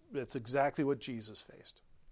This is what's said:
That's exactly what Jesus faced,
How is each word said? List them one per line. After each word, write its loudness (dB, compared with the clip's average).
That's -2
exactly 4
what 4
Jesus -8
faced, -18